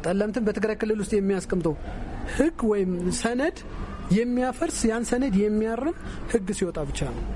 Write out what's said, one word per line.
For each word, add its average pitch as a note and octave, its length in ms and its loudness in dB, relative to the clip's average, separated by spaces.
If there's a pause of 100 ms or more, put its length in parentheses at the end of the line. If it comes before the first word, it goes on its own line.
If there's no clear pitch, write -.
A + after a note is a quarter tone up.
ጠለምትን G#3 440 0
በትግራይ G#3+ 320 0
ክልል A3 220 0
ውስጥ G3 160 -4
የሚያስቀምጠው F#3 600 0 (560)
ህግ D#4+ 360 2
ወይም G3+ 260 4 (220)
ሰነድ B3+ 420 0 (540)
የሚያፈርስ፣ B3 760 2
ያን A3+ 200 2
ሰነድ B3 320 2
የሚያርም A3 600 2 (320)
ህግ G3 240 2
ሲወጣ F3+ 320 -2
ብቻ C#3 220 -4
ነው። A#2+ 160 -6 (140)